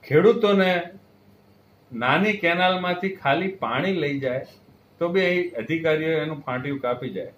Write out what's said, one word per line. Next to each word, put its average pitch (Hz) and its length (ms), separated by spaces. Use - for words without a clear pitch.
ખેડૂતોને 196 640
નાની 143 420
કેનાલમાંથી 180 840
ખાલી 160 320
પાણી 160 480
લઈ 143 240
જાય 131 260
તો 170 100
બી 185 180
અહીં 180 300
અધિકારીઓ 160 600
એનું 151 220
ફાંટિયું 131 380
કાપી 123 320
જાય 95 280